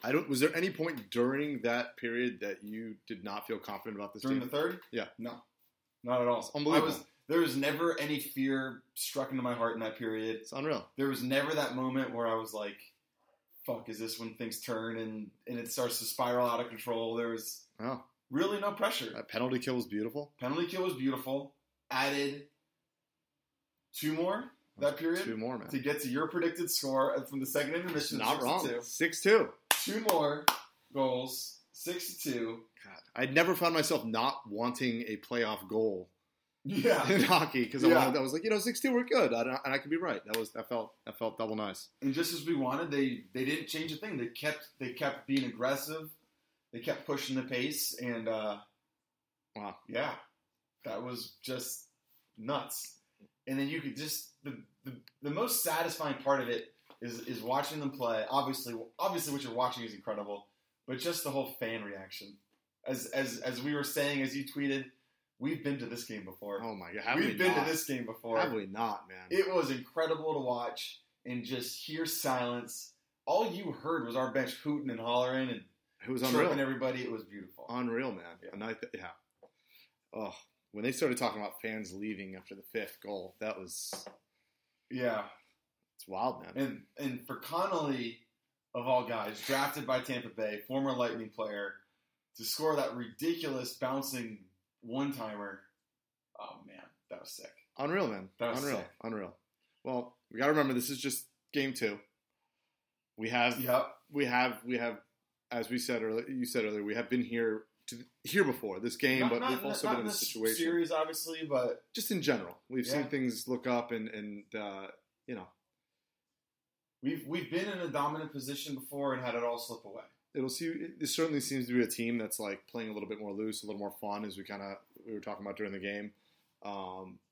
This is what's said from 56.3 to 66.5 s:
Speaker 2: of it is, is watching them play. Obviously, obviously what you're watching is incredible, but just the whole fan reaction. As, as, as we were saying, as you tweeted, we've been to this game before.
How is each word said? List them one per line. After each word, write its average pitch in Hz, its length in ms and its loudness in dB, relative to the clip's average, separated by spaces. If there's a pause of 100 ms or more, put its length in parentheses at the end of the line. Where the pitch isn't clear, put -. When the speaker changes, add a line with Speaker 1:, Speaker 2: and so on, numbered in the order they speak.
Speaker 2:
of 120 80 -2
it 113 240 -4 (280)
is, 117 260 -6
is 120 140 -4
watching 139 400 0
them 139 100 -2
play. 117 380 0
Obviously, 131 440 0 (240)
obviously 165 360 0
what 135 100 -2
you're 117 100 -6
watching 123 300 0
is 107 100 -8
incredible, 101 540 -6 (400)
but 127 100 -4
just 165 280 -2
the 143 40 -2
whole 135 300 -2
fan 113 240 -2
reaction. 101 540 -12 (500)
As, 131 200 -2
as, 120 320 0
as 123 220 -4
we 147 140 0
were 143 80 0
saying, 143 380 2
as 135 140 -2
you 139 100 -2
tweeted, 139 400 0 (540)
we've 139 240 -2
been 139 160 0
to 120 60 -4
this 120 200 -6
game 104 200 -8
before. 101 380 -6